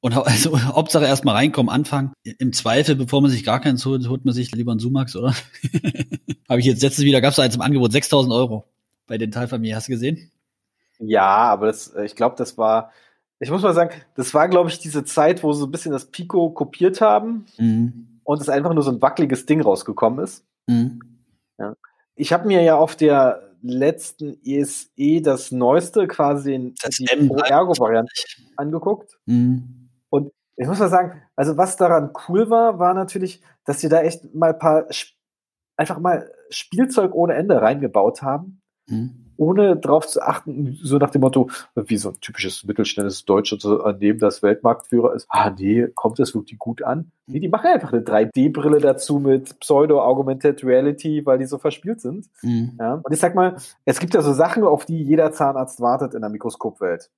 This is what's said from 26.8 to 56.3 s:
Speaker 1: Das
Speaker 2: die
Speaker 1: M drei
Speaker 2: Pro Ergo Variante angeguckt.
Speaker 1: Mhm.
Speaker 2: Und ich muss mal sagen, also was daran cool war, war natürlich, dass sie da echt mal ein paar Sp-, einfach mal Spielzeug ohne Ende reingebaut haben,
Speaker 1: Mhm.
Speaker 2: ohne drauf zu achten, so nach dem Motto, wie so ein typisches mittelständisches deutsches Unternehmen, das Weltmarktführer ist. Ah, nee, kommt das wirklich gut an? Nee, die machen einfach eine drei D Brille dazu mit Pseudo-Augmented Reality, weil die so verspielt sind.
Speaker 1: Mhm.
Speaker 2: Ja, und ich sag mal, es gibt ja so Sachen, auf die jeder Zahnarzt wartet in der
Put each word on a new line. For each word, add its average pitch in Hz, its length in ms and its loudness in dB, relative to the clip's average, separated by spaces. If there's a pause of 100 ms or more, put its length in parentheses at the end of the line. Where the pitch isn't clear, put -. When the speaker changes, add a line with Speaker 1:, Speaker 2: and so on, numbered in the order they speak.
Speaker 1:
Das - 160 -6
Speaker 2:
die 127 140 -4
Speaker 1:
M 143 180 2
drei 135 60 0
Speaker 2:
Pro 143 80 0
Ergo 151 360 2
Variante 113 340 0 (440)
angeguckt. 165 680 -6
Speaker 1:
Mhm. 123 640 -2 (220)
Speaker 2:
Und 143 200 -2 (260)
ich 127 120 -6
muss 190 100 -4
mal 202 100 2
sagen, 180 320 0 (140)
also 147 220 -2
was 185 200 0
daran 165 360 2 (160)
cool 208 200 2
war, 226 300 2
war 180 160 2
natürlich, 190 480 -6 (220)
dass 143 160 -4
sie 160 80 -4
da 160 140 4
echt - 320 -6
mal 160 180 2
ein 160 60 -4
paar 160 360 2
Sp-, - 180 -12 (640)
einfach 156 220 -4
mal 170 320 -2 (180)
Spielzeug 208 640 0
ohne 170 200 2
Ende 156 260 2
reingebaut 117 600 2
haben, 151 400 -8 (260)
Speaker 1:
Mhm. 113 480 -8
Speaker 2:
ohne 180 400 4
drauf 156 300 2
zu - 160 -4
achten, 139 580 -6
so 143 180 -2
nach 139 120 2
dem 139 120 0
Motto, 131 280 2 (240)
wie 110 220 -2
so 101 140 -4
ein - 100 -18
typisches - 420 -10
mittelständisches 101 600 -4
deutsches 101 400 0
Unternehmen, 104 560 0
das 104 240 0
Weltmarktführer 117 680 2
ist. - 160 -10
Ah, 104 220 0
nee, 104 420 0
kommt 113 280 -4
das 120 160 0
wirklich 107 240 -8
gut 117 240 -8
an? 151 260 -6 (160)
Nee, 135 140 -8
die 180 80 -6
machen 220 180 0
einfach 339 260 0
eine 117 100 0
drei 107 240 2
D 131 220 2
Brille 147 300 2
dazu 143 400 2
mit 135 400 0
Pseudo-Augmented 139 1040 2
Reality, 143 640 0
weil 131 120 4
die 135 80 -4
so 135 120 -10
verspielt 180 420 -6
sind. 175 280 -10 (140)
Speaker 1:
Mhm. 120 360 -2
Speaker 2:
Ja, 123 240 -4
und - 100 -6
ich 156 60 -2
sag 175 160 2
mal, 180 220 2 (280)
es 135 140 0
gibt 175 160 -6
ja 175 80 4
so 143 100 2
Sachen, 165 300 2
auf 151 240 2
die 165 160 -6
jeder 156 300 2
Zahnarzt 135 480 -4
wartet 123 340 -2
in 113 60 -8
der 107 100 -8